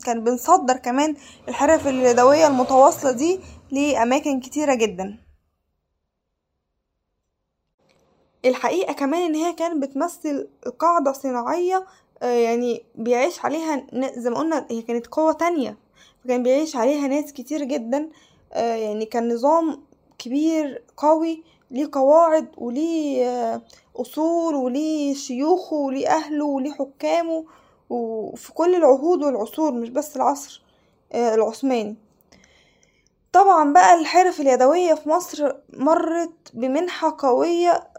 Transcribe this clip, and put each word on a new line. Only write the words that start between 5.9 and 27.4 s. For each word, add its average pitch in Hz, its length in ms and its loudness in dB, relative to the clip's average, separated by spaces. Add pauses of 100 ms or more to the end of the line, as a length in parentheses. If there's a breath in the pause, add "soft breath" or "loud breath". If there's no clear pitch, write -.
الحقيقة 277 480 0
كمان 285 300 -2
إن 320 120 -2
هي 330 180 -2
كانت 330 300 -4
بتمثل 285 640 -6 (300)
قاعدة 320 340 2
صناعية، 311 720 -4 (380 soft breath)
آه، 247 40 -2
يعني 240 560 0 (120)
بيعيش 247 500 -2
عليها 311 320 -4
ن-، - 440 -8
زي 240 100 -4
ما 233 80 -4
قلنا 294 320 -2
هي 226 120 -8
كانت 233 240 -6
قوة 311 260 0
تانية، 311 440 -4 (480 soft breath)
فكان 247 180 -2
بيعيش 277 340 0
عليها 277 320 0
ناس 285 240 -4
كتير 285 320 -8
جدًا، 262 440 -4 (440 soft breath)
آه، 233 220 -2
يعني 220 320 -6
كان 233 280 -2
نظام 302 480 0 (360)
كبير 302 640 -2 (140)
قوي 320 460 0 (280 loud breath)
ليه 277 220 -4
قواعد 311 640 4
وليه، 277 720 -2
آه، 233 340 -4 (340 soft breath)
أصول 330 580 -2
وليه 285 600 -2
شيوخه 294 600 -2
وليه 269 320 -4
أهله 302 360 -2
وليه 277 280 -4
حكامه، 320 720 -4 (460 soft breath)